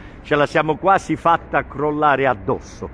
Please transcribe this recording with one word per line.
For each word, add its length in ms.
ce 140
la 100
siamo 300
quasi 400
fatta 500
crollare 640
addosso. 680